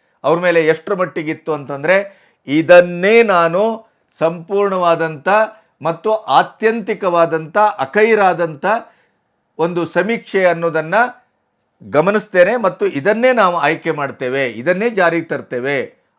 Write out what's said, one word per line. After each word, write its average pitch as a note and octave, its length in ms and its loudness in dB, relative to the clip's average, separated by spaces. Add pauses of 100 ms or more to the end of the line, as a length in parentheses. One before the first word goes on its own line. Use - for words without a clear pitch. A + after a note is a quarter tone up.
(240)
ಅವ್ರ D#3+ 160 0
ಮೇಲೆ E3+ 260 2
ಎಷ್ಟರ D#3 280 0
ಮಟ್ಟಿಗಿತ್ತು D#3+ 600 -6
ಅಂತಂದ್ರೆ, D3 640 -4 (280)
"ಇದನ್ನೇ F3 760 4
ನಾನು G3 680 0 (280)
ಸಂಪೂರ್ಣವಾದಂಥ E3+ 1080 -2 (540)
ಮತ್ತು D#3+ 320 -4
ಆತ್ಯಂತಿಕವಾದಂಥ, F3 1400 0
ಅಖೈರಾದಂಥ G3+ 1080 0 (920)
ಒಂದು E3+ 280 -2
ಸಮೀಕ್ಷೆ G3 600 -2
ಅನ್ನೋದನ್ನ E3 500 -2 (920)
ಗಮನಿಸ್ತೇನೆ F#3 680 2
ಮತ್ತು G#3 280 -2
ಇದನ್ನೇ G#3 480 0
ನಾವು F#3+ 220 2
ಆಯ್ಕೆ D#3+ 360 -2
ಮಾಡ್ತೇವೆ, C3+ 600 -4
ಇದನ್ನೇ F3+ 380 -2
ಜಾರಿಗೆ E3+ 360 0
ತರ್ತೇವೆ" C3 680 -6 (240)